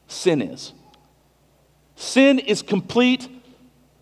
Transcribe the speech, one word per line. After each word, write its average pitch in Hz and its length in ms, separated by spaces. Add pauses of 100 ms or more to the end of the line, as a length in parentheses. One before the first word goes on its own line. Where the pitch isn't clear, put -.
sin 156 340
is? 71 300 (1200)
Sin 269 440
is 208 240
complete 247 640 (720)